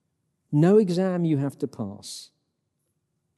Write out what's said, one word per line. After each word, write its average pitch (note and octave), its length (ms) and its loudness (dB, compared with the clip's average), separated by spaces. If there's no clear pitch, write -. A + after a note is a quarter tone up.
no F3 280 4
exam F3+ 460 -2
you D#3 120 0
have C3+ 220 -6
to C3+ 80 -4
pass. G2+ 640 -14